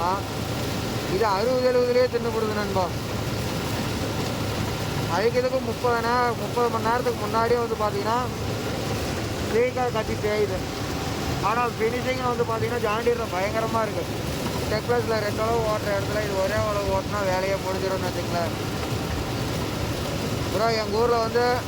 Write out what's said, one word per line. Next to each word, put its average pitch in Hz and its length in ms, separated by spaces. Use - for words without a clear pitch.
இது 214 140
அறுபது, 240 420
எழுபதுலயே 247 400
தின்னு 233 240
போடுது 220 220
நண்பா. 196 300
அதுக்கு 233 300
இதுக்கு 262 200
முப்பது 233 400
நே-, 240 360
முப்பது 220 340
மணி 220 180
நேரத்துக்கு 240 320
முன்னாடியே 226 400
வந்து 226 160
பாத்தீங்கன்னா, 208 420
ஸ்பீக்கர் 240 560
கட்டி 220 220
தேயுது. 208 400
ஆனா 233 240
ஃபினிஷிங் 247 540
வந்து 240 200
பாத்தீங்கன்னா, 226 400
ஜாண்டியர்ல 226 460
பயங்கரமா 220 520
இருக்கு. 175 220
டெக்லஸ்ல 220 520
ரெண்டு 208 220
அளவு 226 260
ஓட்டுற 208 220
இடத்துல 202 340
இது 202 160
ஒரே 196 220
அளவு 202 300
ஓட்டுனா 196 320
வேலையை 190 340
முடிஞ்சிடும்னு 190 500
வச்சுங்களேன். 175 440
ப்ரோ, 214 260
எங்க 208 240
ஊர்ல 240 200
வந்து 226 240